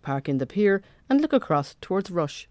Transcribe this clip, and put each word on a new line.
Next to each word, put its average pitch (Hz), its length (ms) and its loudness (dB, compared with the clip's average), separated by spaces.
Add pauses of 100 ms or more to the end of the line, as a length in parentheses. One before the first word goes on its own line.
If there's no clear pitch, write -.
Park 139 260 -6
in 139 120 0
the 131 80 -2
pier 196 340 2 (300)
and 277 100 4
look 302 140 0
across 147 480 0
towards 190 280 -4
Rush. 165 400 -4